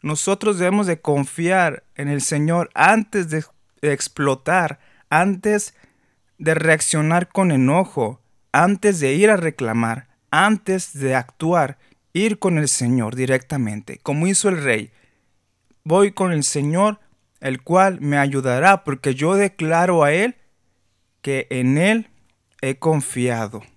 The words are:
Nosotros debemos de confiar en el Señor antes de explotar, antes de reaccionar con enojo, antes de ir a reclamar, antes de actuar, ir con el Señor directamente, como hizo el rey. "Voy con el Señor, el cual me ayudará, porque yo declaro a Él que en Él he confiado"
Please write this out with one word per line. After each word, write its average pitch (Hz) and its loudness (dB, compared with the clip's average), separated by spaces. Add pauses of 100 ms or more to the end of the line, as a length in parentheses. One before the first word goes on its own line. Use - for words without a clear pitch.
Nosotros 196 -2
debemos 190 0
de 170 -4
confiar 165 -2 (140)
en 143 -6
el 143 -2
Señor 160 0
antes 190 2
de 156 -4 (380)
explotar, 147 -2 (320)
antes 196 0 (640)
de 160 0
reaccionar 156 0
con 185 2
enojo, 139 0 (300)
antes 185 2
de 135 2
ir 196 4
a 214 6
reclamar, 117 -4 (240)
antes 190 0
de 135 -2
actuar, 147 -2 (340)
ir 208 0
con 175 0
el 151 -2
Señor 120 -2
directamente, 127 -4
como 151 -2
hizo 196 0
el 175 -2
rey. 117 -2 (920)
"Voy 196 2
con 185 -2
el 151 -2
Señor, 170 -2 (400)
el 131 -6
cual 185 2
me 143 0
ayudará, 139 2
porque 139 -4
yo 156 0
declaro 175 2
a 143 2
Él 208 0 (840)
que 135 -4
en 127 0
Él 214 0 (520)
he 135 -4
confiado" 123 -2 (120)